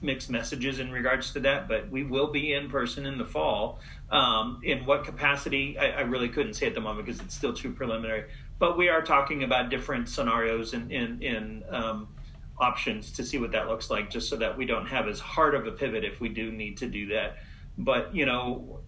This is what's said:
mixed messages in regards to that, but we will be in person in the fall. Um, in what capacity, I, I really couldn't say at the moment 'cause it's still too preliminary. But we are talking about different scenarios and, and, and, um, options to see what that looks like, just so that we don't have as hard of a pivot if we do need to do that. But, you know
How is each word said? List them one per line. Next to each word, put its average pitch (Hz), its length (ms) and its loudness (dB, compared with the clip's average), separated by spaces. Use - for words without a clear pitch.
mixed 131 260 -2
messages 127 500 -2
in 127 140 -4
regards 127 400 2
to 143 80 -2
that, 139 280 2
but 107 200 0
we 135 160 -2
will 135 260 4
be 151 220 0
in 143 160 -2
person 139 380 -2
in 135 100 -4
the 117 80 -2
fall. 117 560 0
Um, 120 520 4
in 127 220 0
what 139 200 4
capacity, 139 720 0
I, 139 140 4
I 135 100 -2
really 123 260 0
couldn't 113 240 0
say 131 140 0
at 113 80 0
the 117 80 -2
moment 107 240 -4
'cause 101 140 -6
it's - 140 -10
still 123 200 -2
too 123 180 -6
preliminary. 113 520 -2
But 175 180 6
we 180 140 6
are 160 100 6
talking 160 420 4
about 127 280 4
different 123 400 -2
scenarios 113 640 2
and, 117 180 -4
and, 120 300 -2
and, 110 480 -4
um, 110 380 -2
options 120 520 0
to 120 140 -4
see 139 140 -2
what 113 120 0
that 107 160 0
looks 113 240 -2
like, 104 180 0
just 117 200 -4
so 113 80 -2
that 110 200 0
we 127 80 -2
don't 101 220 0
have 113 220 0
as 101 100 -4
hard 147 380 4
of 117 100 0
a 110 60 -4
pivot 113 320 -2
if 101 160 -4
we 120 80 -2
do 110 240 -4
need 107 240 -6
to 123 100 -4
do 104 200 -4
that. 104 320 -2
But, 123 380 2
you 156 100 4
know 123 640 -2